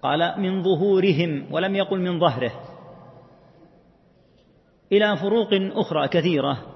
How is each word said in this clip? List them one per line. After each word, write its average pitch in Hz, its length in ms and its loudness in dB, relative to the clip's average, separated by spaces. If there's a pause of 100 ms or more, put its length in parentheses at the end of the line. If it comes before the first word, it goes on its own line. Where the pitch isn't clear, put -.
قال: 160 380 0
"من 190 220 -2
ظهورهم"، 175 880 2
ولم 185 260 -2
يقل 190 240 -2
"من 180 200 -2
ظهره"، 123 320 2 (2500)
إلى 208 240 4
فروق 202 360 0
أخرى 190 560 0
كثيرة 143 500 0 (180)